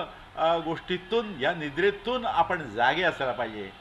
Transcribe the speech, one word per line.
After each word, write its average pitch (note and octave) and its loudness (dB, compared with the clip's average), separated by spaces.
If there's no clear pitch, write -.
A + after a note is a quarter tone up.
अ, E3 4
गोष्टीतून, F3+ -4
या D3 2
निद्रेतून G3 0
आपण E3 2
जागे B2+ 4
असायला C#3 2
पाहिजे, A2 -6